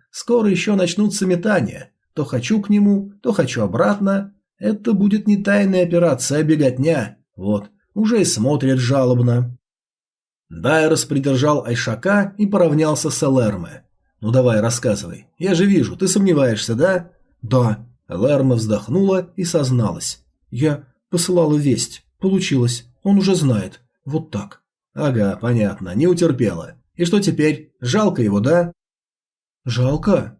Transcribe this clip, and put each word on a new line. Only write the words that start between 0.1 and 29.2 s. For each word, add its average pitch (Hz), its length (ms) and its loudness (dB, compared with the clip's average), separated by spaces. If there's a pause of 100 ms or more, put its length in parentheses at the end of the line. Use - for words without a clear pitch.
еще 196 260 0
начнутся 190 500 0
метания. 165 680 -2 (220)
То 143 120 -4
хочу 202 360 -2
к 202 80 -4
нему, 202 420 4 (100)
то 233 120 -2
хочу 131 280 -2
обратно. 196 720 -2 (240)
Это 208 360 -2
будет 208 340 0
не 208 100 4
тайная 202 460 2
операция, 165 560 0
а 160 40 2
беготня. 151 760 0 (180)
Вот, 101 340 -4 (240)
уже 220 280 2
и 175 40 2
смотрит 131 540 0
жалобно. 123 800 0 (920)
Дайрос 147 560 0
придержал 139 600 0
Айшака 185 720 -2
и 208 80 0
поравнялся 156 640 2
с - 120 -6
Элэрме. 110 600 -2 (380)
"Ну 107 100 -4
давай, 120 300 4
рассказывай. 104 680 -4 (100)
Я 190 160 -2
же 170 120 2
вижу, 147 300 2
ты 190 120 -2
сомневаешься, 143 680 0
да?" 269 360 0 (300)
"Да". 117 440 0 (240)
Элэрме 131 460 0
вздохнула 170 800 -2
и 185 80 -6
созналась. 127 800 -2 (260)
"Я 143 380 -2 (220)
посылала 170 460 0
весть. 143 500 -2 (140)
Получилось. 175 640 0 (180)
Он 202 140 4
уже 190 180 2
знает. 123 460 -2 (240)
Вот 156 260 -6
так". - 300 -10 (320)
"Ага, 120 460 0
понятно. 101 540 -2
Не 135 140 2
утерпела. 127 680 0 (200)
И 175 100 -2
что 202 140 2
теперь? 156 640 -2
Жалко 190 400 0
его, 101 180 0
да?" 170 320 0 (920)